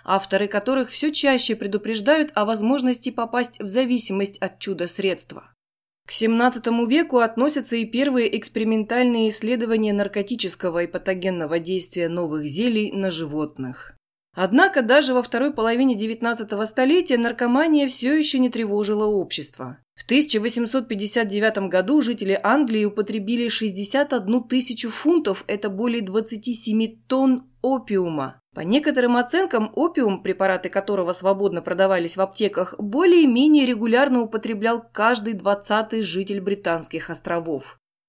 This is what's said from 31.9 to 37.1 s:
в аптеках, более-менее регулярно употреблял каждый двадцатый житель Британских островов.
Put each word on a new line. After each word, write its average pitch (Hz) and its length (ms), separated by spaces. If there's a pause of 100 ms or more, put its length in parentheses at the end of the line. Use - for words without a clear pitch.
в 185 60
аптеках, 190 560
более-менее 294 880
регулярно 247 560
употреблял 220 720
каждый 220 400
двадцатый 208 720
житель 190 380
Британских 170 680
островов. 165 680 (300)